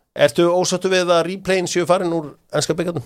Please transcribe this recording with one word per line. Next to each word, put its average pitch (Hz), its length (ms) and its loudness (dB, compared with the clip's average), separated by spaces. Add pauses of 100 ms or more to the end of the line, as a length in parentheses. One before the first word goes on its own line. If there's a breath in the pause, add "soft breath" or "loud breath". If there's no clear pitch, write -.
(160)
Ertu 147 320 4
ósáttur 180 460 0
við 180 180 2
að 165 160 2
replayin 185 400 -2
séu 175 180 -2
farin 180 300 0
úr 151 140 -6 (240)
enska 151 240 0
bikarnum? 170 280 -6